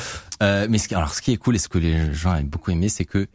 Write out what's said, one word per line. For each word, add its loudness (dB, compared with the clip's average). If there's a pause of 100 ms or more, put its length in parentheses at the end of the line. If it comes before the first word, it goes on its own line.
(440)
Euh, 2
mais 4
ce -2
qui, -4
alors, 0
ce -6
qui 0
est 2
cool 2
et 2
ce -4
que 0
les 2
gens 0
aiment -2
beaucoup -6
aimer, 2
c'est -2
que, -2